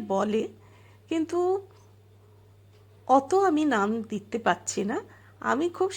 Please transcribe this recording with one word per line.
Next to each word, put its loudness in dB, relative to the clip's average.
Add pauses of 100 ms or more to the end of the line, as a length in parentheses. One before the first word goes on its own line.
(140)
বলে, 0 (640)
কিন্তু -2 (1700)
অত 4 (180)
আমি 2 (140)
নাম 2 (240)
দিতে -6
পারছি 0 (100)
না। -4 (520)
আমি 0 (100)
খুব 0